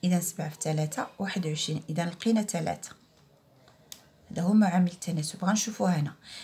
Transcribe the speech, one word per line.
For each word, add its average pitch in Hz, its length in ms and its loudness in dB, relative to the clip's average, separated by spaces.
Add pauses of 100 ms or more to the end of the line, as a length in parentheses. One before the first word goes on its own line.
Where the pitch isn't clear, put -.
إذا 180 160 4
سبعة 160 280 -6
في 151 120 -12
ثلاثة، 156 460 -2 (120)
واحد 190 280 -4
وعشرين. 156 420 -4
إذا 160 160 -2
لقينا 214 380 2
ثلاثة. - 480 -4 (1400)
هذا - 120 -4
هو 180 100 2
معامل 185 380 6
التناسب. - 540 -6
غنشوفوها 196 560 2
هنا، 147 140 -2 (300)